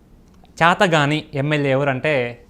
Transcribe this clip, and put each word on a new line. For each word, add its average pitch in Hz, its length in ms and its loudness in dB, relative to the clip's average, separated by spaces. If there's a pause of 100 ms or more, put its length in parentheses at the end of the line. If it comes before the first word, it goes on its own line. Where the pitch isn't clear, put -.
(640)
చేతగాని 160 600 2 (100)
ఎమ్మెల్యే 143 380 -2
ఎవరంటే 131 800 -2